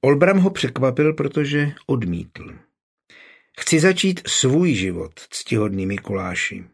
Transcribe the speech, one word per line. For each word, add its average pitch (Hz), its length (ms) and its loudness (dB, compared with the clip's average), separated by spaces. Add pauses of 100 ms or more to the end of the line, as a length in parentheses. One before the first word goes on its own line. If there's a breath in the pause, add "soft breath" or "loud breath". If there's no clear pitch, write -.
Olbram 175 380 4
ho 190 120 4
překvapil, 131 600 0
protože 147 600 -2 (140)
odmítl. 85 720 -6 (1000 loud breath)
Chci 160 200 2
začít 185 460 2
svůj 139 480 2
život, 90 380 -4 (180)
ctihodný 98 560 -2
Mikuláši. 95 880 -6